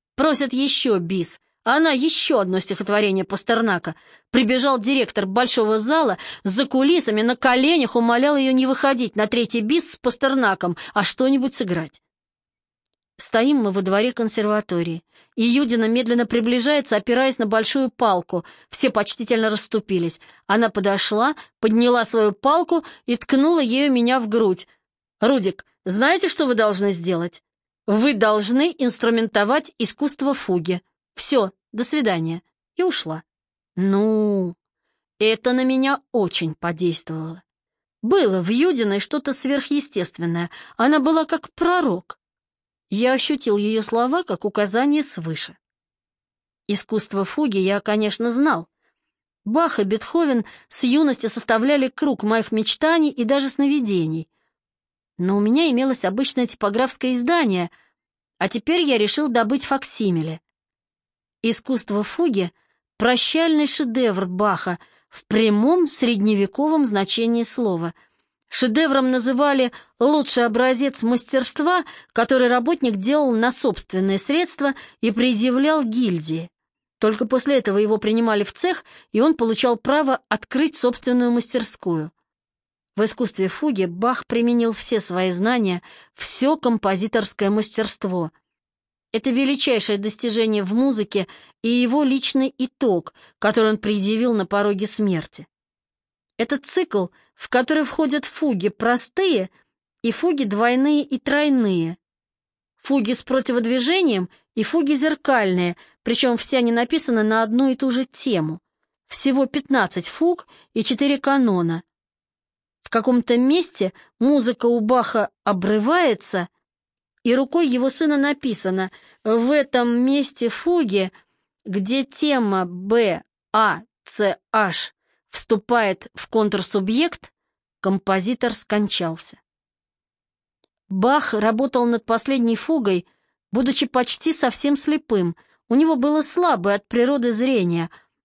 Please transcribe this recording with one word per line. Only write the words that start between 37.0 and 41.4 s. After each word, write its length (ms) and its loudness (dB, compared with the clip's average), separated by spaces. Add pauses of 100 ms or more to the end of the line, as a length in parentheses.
Было 400 2
в 80 -2
Юдиной 520 0
что-то 320 -4
сверхъестественное. 1160 -4 (260)
Она 240 2
была 240 2
как 280 -6